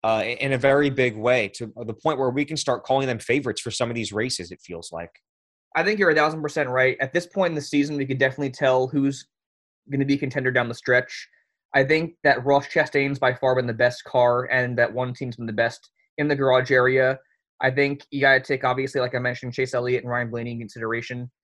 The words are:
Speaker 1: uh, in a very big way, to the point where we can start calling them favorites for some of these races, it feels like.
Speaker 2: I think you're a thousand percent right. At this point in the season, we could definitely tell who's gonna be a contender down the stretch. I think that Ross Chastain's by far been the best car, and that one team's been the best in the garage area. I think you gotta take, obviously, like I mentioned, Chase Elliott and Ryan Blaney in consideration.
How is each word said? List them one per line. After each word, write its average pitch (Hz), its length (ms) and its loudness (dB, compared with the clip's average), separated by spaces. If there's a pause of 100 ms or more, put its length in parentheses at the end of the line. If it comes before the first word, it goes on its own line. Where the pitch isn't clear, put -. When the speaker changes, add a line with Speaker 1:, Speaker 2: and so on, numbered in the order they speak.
Speaker 1:
uh, 110 200 2
in 123 280 -2
a 131 60 0
very 139 320 4
big 123 260 0
way, 113 380 2
to 113 180 -12 (140)
the 110 80 -8
point 151 240 -2
where 131 120 0
we 139 140 -2
can 151 120 -8
start 123 280 -2
calling 135 220 0
them 120 120 -2
favorites 127 420 -2
for 120 100 -8
some 113 180 -2
of 117 60 -6
these 107 180 -6
races, 104 380 -4
it 87 100 -18
feels 85 320 -14
like. 85 180 -10 (680)
Speaker 2:
I 160 60 2
think 202 160 0
you're 190 120 4
a 151 40 2
thousand 156 280 2
percent 147 260 -2
right. 127 320 2
At 135 120 -4
this 170 140 -2
point 185 240 -2
in 165 40 -6
the 151 60 -2
season, 143 360 0
we 139 100 -2
could 131 120 -4
definitely 135 320 0
tell 131 380 2
who's 135 380 -2 (640)
gonna 139 140 0
be 139 100 2
a 139 40 0
contender 131 320 -2
down 120 180 2
the 120 60 -8
stretch. - 540 0 (460)
I 135 100 6
think 160 380 0
that 139 220 4
Ross 139 220 4
Chastain's 143 520 0
by 127 160 2
far 131 200 2
been 127 120 0
the 117 60 -2
best 120 300 2
car, 123 500 2
and 123 240 0
that 117 160 2
one 123 220 -4
team's 123 220 -8
been 117 100 -10
the 113 60 -6
best 117 380 -2 (280)
in 147 100 0
the 143 80 2
garage 127 360 2
area. 131 460 4 (420)
I 131 100 2
think 139 400 0
you 143 100 -4
gotta 135 200 6
take, 135 240 -4
obviously, 131 360 -2
like 123 140 -2
I 123 60 -2
mentioned, 123 340 -6
Chase 131 200 -2
Elliott 123 280 0
and 123 80 -10
Ryan 120 200 -4
Blaney 117 220 -8
in 117 60 -10
consideration. 117 720 -8 (140)